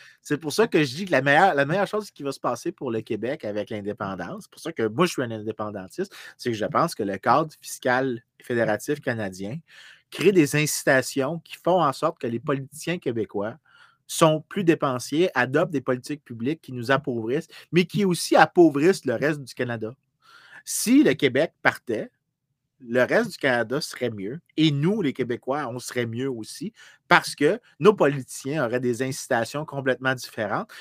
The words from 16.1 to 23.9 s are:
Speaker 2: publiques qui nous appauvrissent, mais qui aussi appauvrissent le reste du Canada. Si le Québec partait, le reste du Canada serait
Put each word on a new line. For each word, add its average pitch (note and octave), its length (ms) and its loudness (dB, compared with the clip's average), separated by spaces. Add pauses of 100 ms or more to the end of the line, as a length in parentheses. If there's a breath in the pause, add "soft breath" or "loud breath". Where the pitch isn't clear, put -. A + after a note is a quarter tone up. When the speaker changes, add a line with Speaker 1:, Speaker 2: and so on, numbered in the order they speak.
Speaker 2:
publiques B2 380 -6
qui - 120 -16
nous A#2+ 180 -8
appauvrissent, C3 580 -2 (220 loud breath)
mais F3+ 160 4
qui G#3 180 0
aussi F3+ 320 0
appauvrissent D#3+ 720 6
le B2 80 0
reste D3 260 -2
du C3 140 -16
Canada. A#2+ 400 -6 (720 loud breath)
Si C4 360 4
le E3 120 4
Québec C#3 480 2
partait, B2+ 480 -2 (760)
le A#2+ 180 2
reste F#3 260 2
du - 80 -16
Canada B2 420 0
serait - 300 -6